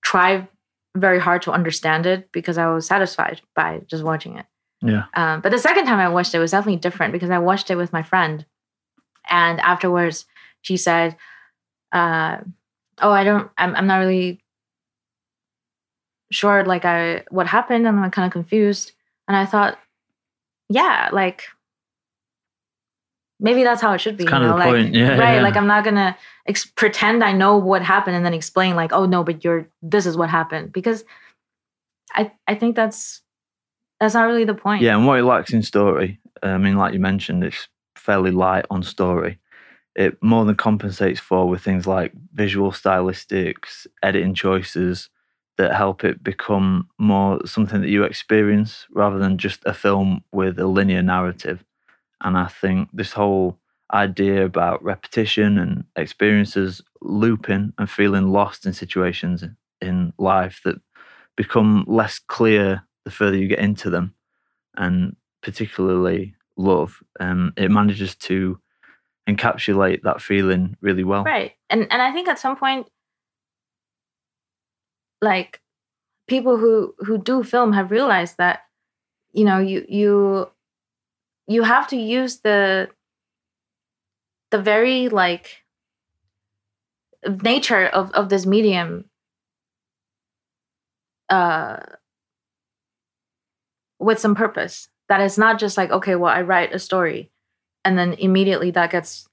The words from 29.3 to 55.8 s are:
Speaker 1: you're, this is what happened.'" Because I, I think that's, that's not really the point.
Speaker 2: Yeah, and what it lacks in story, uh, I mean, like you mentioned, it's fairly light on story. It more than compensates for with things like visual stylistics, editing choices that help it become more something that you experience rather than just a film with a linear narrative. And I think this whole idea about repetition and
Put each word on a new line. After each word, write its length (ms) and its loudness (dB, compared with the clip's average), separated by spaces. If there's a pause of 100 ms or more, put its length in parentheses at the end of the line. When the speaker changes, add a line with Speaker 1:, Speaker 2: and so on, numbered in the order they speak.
Speaker 1:
you're, 240 0 (140)
this 240 0
is 100 -2
what 140 -2
happened.'" 420 -4
Because 320 -4 (1120)
I, 180 -2 (160)
I 80 -2
think 220 -2
that's, 440 -4 (800)
that's 140 2
not 140 4
really 180 2
the 80 -2
point. 280 -2
Speaker 2:
Yeah, 140 4
and 100 4
what 140 4
it 40 4
lacks 280 2
in 100 2
story, 600 0 (200)
uh, 60 -4
I 100 0
mean, 200 2
like 160 0
you 80 0
mentioned, 420 -2
it's 240 -8 (300)
fairly 340 0
light 380 0
on 120 -4
story. 580 -4 (540)
It 300 -2
more 220 4
than 100 2
compensates 640 -2
for 300 0
with 120 -4
things 240 -2
like 280 -2 (200)
visual 380 -2
stylistics, 1160 -4 (140)
editing 340 0
choices 760 -2 (480)
that 180 0
help 300 -2
it 180 -2
become 720 0
more 480 2
something 360 -2
that 80 -2
you 160 2
experience 840 0
rather 300 0
than 180 0
just 280 -6
a 80 -4
film 580 0
with 260 -2
a 100 -2
linear 340 2
narrative. 640 -2 (560)
And 160 -2
I 100 -2
think 460 -2
this 180 -8
whole 480 -2 (340)
idea 520 0
about 360 -2
repetition 760 0
and 260 -2 (140)